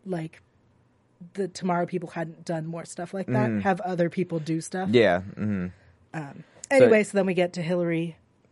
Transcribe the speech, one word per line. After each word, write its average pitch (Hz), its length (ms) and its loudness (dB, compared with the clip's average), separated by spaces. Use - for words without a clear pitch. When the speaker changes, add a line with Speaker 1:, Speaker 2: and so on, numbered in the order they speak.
Speaker 1:
like, 180 380 -8
the 190 140 -4
Tomorrow 175 380 -2
People 170 240 -6
hadn't 165 340 -10
done 160 220 -4
more 165 180 -10
stuff - 300 -12
like 190 140 -6
that, - 220 2
Speaker 2:
Mm-hmm. 214 100 -2
Speaker 1:
have 196 200 0
other 175 300 0
people 175 280 -4
do 160 220 -4
stuff. 185 320 -6
Speaker 2:
Yeah, 98 280 6
mm-hmm. 98 460 -4
Speaker 1:
Um, 156 300 -12
Speaker 2:
So 277 60 4
Speaker 1:
anyway, 226 280 8
so 202 140 -4
then 190 80 2
we 190 80 0
get 175 200 0
to 180 80 -6
Hillary 170 540 -2